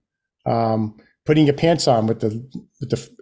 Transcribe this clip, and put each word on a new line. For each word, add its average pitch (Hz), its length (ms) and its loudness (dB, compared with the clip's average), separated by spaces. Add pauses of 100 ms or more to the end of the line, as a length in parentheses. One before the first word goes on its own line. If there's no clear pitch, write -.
(460)
Um, 113 500 -2 (280)
putting 156 220 4
your 139 80 2
pants 165 320 0
on 113 200 2
with 110 140 -2
the, 110 100 -2 (500)
with 135 100 -8
the - 180 -6 (140)